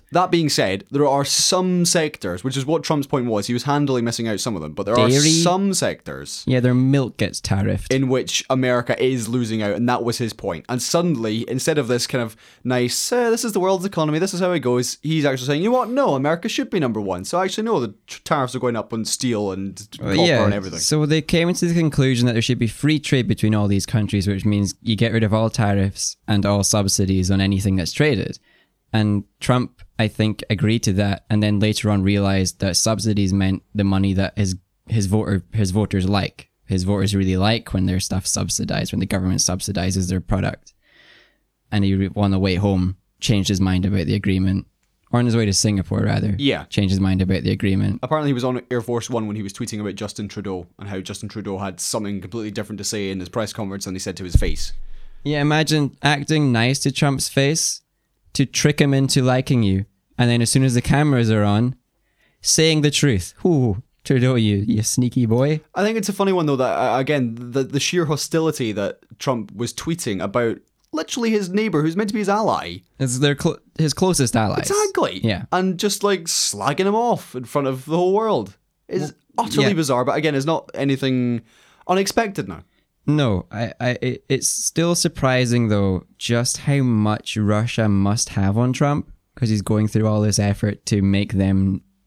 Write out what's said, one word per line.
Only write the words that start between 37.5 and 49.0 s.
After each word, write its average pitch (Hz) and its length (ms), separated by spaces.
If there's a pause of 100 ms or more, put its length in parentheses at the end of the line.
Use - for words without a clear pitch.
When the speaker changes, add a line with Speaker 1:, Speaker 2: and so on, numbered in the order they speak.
Speaker 2:
when 95 140
their 90 120
stuff's 92 300
subsidized, - 640
when - 60
the - 80
government 92 320
subsidizes 92 720
their 92 120
product. - 540 (960)
And 104 120
he, 98 120
re-, 95 200
on 101 140
the 98 80
way 95 180
home, 92 420 (220)
changed 101 300
his 95 120
mind 92 240
about 92 200
the 101 100
agreement. 95 520 (440)
Or 120 60
on 120 80
his 113 100
way 110 120
to 98 60
Singapore, 101 480
rather. 104 360
Speaker 1:
Yeah. 123 280
Speaker 2:
Changed 98 260
his 95 80
mind 95 240
about 92 180
the 101 100
agreement. 98 520
Speaker 1:
Apparently 151 260
he 139 40
was 120 100
on 127 260
Air 123 120
Force 117 280